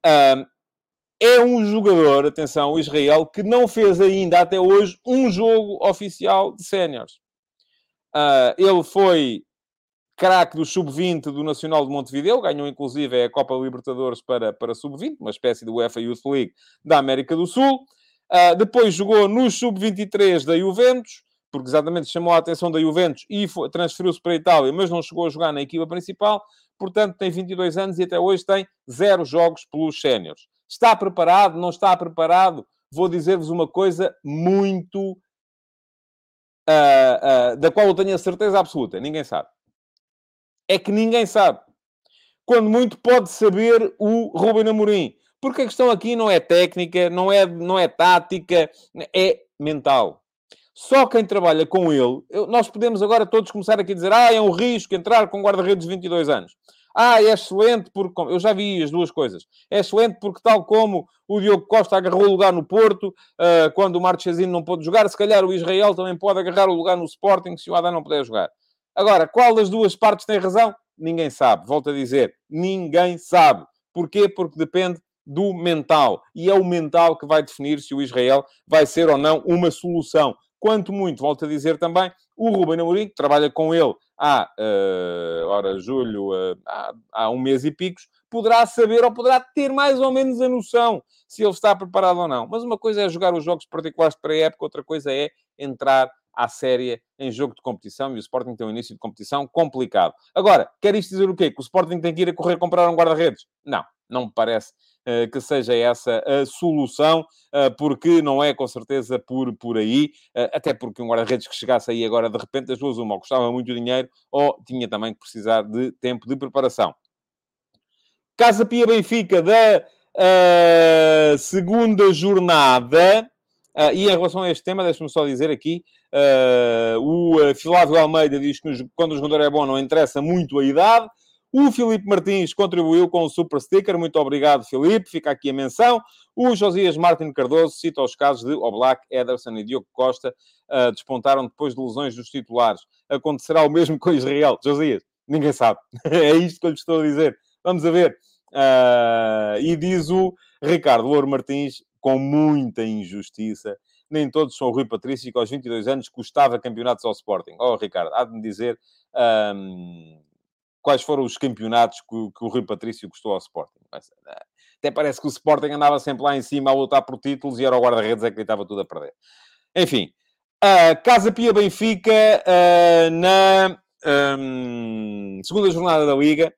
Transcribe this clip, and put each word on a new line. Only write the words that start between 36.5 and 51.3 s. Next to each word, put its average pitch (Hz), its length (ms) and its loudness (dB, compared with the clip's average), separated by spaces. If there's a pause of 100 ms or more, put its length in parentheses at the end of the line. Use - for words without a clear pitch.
ah, 139 540 6
ah, 123 340 2
da 160 160 0
qual 208 140 4
eu 190 80 2
tenho 190 200 -2
a 170 40 -4
certeza 196 420 -2
absoluta. 120 400 -6
Ninguém 151 240 -8
sabe. - 240 -8 (1200)
É 190 100 2
que 202 140 -6
ninguém 226 340 0
sabe. 196 320 2 (880)
Quando 226 240 2
muito 233 260 0
pode 240 320 2
saber 220 720 2
o 220 300 -2
Ruben 214 420 0
Amorim. 208 440 0 (260)
Porque 269 220 -4
a - 40 0
questão 247 240 2
aqui 226 260 -2
não 220 140 0
é 175 100 4
técnica, 175 680 0
não 180 200 -2
é, 196 140 4
não 175 340 -4
é 175 100 2
tática, 175 840 2 (440)
é 190 260 0 (200)
mental. 139 640 -2 (500)
Só 269 340 2
quem 226 200 0
trabalha 170 400 0